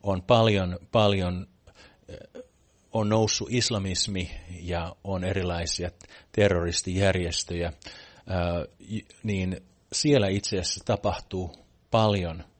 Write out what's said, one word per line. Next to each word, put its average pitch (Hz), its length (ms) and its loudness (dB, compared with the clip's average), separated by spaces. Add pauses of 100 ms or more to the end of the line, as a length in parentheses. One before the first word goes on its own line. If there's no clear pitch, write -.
on 95 200 -2
paljon, 104 560 4 (140)
paljon, 95 540 2 (640)
eh, - 80 -16 (760)
on 107 160 0
noussut 110 420 2
islamismi 98 800 -2 (300)
ja 85 440 -6
on 92 200 -4
erilaisia 87 680 -2 (420)
terroristijärjestöjä, 90 1400 0 (540)
ää, 87 380 -2 (140)
j-, - 280 -8 (160)
niin 92 340 -2 (360)
siellä 135 360 4
itse 98 300 -2
asiassa - 260 -6
tapahtuu 95 680 -2 (380)
paljon 95 540 2 (160)